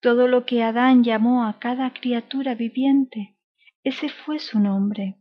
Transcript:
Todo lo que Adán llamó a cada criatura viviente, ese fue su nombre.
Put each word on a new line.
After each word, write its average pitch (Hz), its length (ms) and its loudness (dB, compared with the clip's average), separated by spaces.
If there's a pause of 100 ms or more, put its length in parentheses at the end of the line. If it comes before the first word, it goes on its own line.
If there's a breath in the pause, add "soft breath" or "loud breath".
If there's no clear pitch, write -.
Todo 247 280 4
lo 247 160 2
que 240 180 0
Adán 240 400 4
llamó 233 400 2
a 208 160 -6
cada 254 320 -4
criatura 254 640 -4
viviente, 254 800 -2 (460 soft breath)
ese 269 240 -6
fue 302 320 -10
su - 180 -6
nombre. 202 640 -2